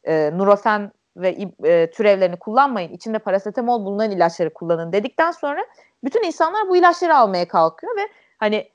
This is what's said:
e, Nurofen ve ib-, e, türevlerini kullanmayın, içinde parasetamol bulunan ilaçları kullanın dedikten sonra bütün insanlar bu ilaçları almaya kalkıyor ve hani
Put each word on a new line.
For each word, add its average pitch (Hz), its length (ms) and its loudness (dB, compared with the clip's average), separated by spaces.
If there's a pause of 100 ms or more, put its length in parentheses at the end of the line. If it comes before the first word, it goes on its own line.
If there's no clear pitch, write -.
e, 156 340 0
Nurofen 202 540 2 (260)
ve 180 160 -2
ib-, 170 340 -6
e, 165 240 2
türevlerini 190 480 2
kullanmayın, 226 540 0
içinde 220 260 -8
parasetamol 214 680 -4
bulunan 202 260 -4
ilaçları 170 420 0
kullanın 165 400 -4
dedikten 262 380 -2
sonra 320 340 -6 (380)
bütün 277 200 -2
insanlar 359 460 -2
bu 359 80 4
ilaçları 349 380 4
almaya 190 320 2
kalkıyor 196 500 -2
ve 403 100 -4 (300)
hani 214 380 -4